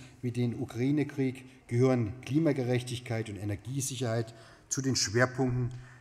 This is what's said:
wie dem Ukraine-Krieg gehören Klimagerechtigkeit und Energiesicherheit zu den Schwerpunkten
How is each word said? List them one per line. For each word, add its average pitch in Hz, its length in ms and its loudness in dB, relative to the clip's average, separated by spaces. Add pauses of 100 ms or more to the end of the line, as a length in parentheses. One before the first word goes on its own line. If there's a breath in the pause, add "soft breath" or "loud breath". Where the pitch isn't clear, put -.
(220 loud breath)
wie 120 100 -4
dem 120 280 0
Ukraine-Krieg 135 1080 -2
gehören 120 540 4
Klimagerechtigkeit 123 1080 0
und 101 60 -8
Energiesicherheit 117 1000 -4 (340 loud breath)
zu - 140 -2
den 131 140 2
Schwerpunkten 123 760 2 (300 loud breath)